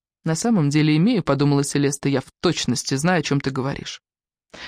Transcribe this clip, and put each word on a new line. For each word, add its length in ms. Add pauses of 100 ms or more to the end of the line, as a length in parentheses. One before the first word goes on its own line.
(260)
«На 100
самом 340
деле 280
имею», — 260
подумала 400
Селеста, — 460
«я 100
в 100 (120)
точности 540
знаю, 240
о 40
чем 160
ты 120
говоришь». 520 (640)